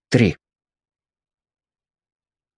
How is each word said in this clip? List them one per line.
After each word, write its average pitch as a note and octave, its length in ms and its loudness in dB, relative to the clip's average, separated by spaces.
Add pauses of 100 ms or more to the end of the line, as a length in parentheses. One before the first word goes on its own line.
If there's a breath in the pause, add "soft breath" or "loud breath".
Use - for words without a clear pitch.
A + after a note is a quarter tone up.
Три. A2 280 0 (2250)